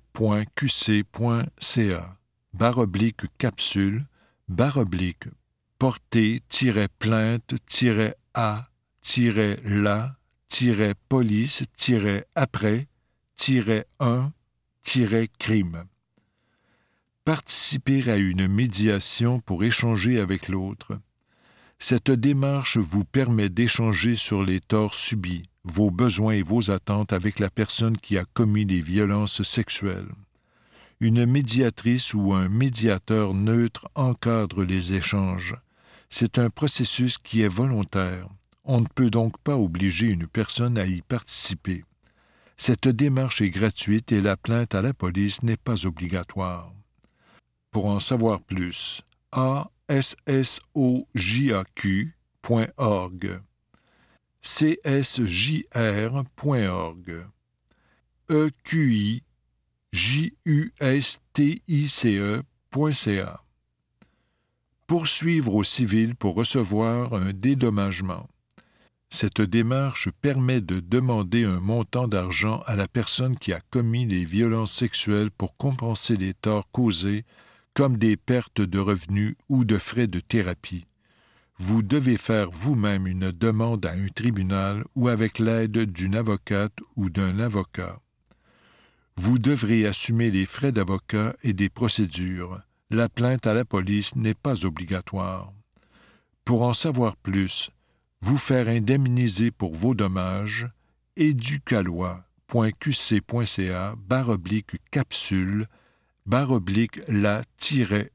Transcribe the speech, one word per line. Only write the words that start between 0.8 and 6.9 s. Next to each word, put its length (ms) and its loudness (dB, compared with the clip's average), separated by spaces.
point 420 -2
C 340 0
A, 240 -8
barre 260 2
oblique 420 0
capsule, 680 0
barre 300 2
oblique 480 -2
portée 720 2
tiret 380 2